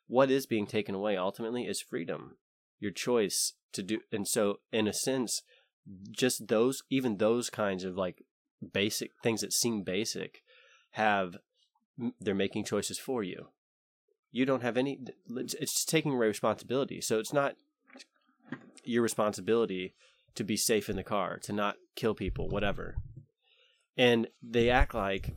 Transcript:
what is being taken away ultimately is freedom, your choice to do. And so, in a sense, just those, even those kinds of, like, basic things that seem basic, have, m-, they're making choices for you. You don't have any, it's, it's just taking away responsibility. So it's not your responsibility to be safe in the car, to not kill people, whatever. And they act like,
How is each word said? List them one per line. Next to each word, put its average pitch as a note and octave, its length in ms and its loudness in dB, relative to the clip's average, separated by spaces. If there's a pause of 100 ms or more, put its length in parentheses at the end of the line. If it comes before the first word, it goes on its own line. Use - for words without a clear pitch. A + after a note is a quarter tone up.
what B2+ 240 6
is C3+ 140 2
being G#2 220 0
taken G2+ 280 -2
away G2+ 220 0
ultimately A2+ 500 -2
is G2 140 -4
freedom, E2+ 560 -8 (420)
your G2+ 120 -4
choice A2+ 640 0 (200)
to G#2 100 -6
do. G#2+ 160 -2 (120)
And G#2 160 -2
so, G2+ 320 2 (120)
in A2 160 2
a G2 60 0
sense, C3 480 -2 (680)
just A#2+ 360 0
those, A#2+ 420 2
even B2+ 280 0
those A2+ 320 2
kinds G2 340 -2
of, F#2 140 -6
like, F#2 260 -2 (500)
basic G#2 380 0 (100)
things A2 200 2
that G2+ 120 -4
seem A2 300 0
basic, F#2 580 -4 (500)
have, G2+ 460 2 (600)
m-, A#2+ 200 -4
they're G2+ 140 0
making G2 320 0
choices G2+ 320 -2
for B2+ 260 -4
you. E2+ 260 -8 (840)
You B2 140 2
don't C3 180 2
have A#2+ 140 0
any, C3+ 220 0 (360)
it's, - 200 -6
it's - 180 -4
just - 160 -2
taking D3+ 240 2
away A#2 140 4
responsibility. A2+ 760 -2
So A2 180 0
it's A2 140 -6
not C#3 220 0 (1300)
your A#2+ 180 2
responsibility G#2 920 0 (400)
to A2+ 80 -2
be G#2 140 0
safe A2 320 2
in G2 60 -2
the F#2 80 -4
car, F#2 360 -2
to - 140 -8
not G#2 240 0 (180)
kill A2 180 0
people, F2+ 360 -4
whatever. G2 460 -2 (1040)
And A#2+ 300 6 (140)
they A#2 280 2
act B2 240 6
like, G2 420 -2